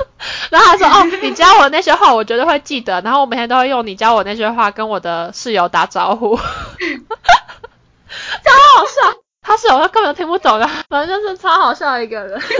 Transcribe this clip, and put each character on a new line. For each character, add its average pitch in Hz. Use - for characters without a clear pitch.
<laughs> -
然 330
后 415
他 370
说 381
，“哦， 381
你 427
教 370
我 277
那 302
些 311
话， 339
我 220
绝 226
对 254
会 302
记 269
得， 185
然 220
后 285
我 277
每 233
天 233
都 254
会 254
用 247
你 196
教 226
我 202
那 202
些 226
话 233
跟 220
我 202
的 170
室 -
友 175
打 170
招 190
呼。” 226
<laughs> -
超 587
好 -
笑， 440
他 415
室 453
友 269
都 320
根 453
本 -
都 294
听 339
不 349
懂 226
啊， 302
反 294
正 392
就 415
是 381
超 370
好 330
笑 -
的 240
一 226
个 214
人。 202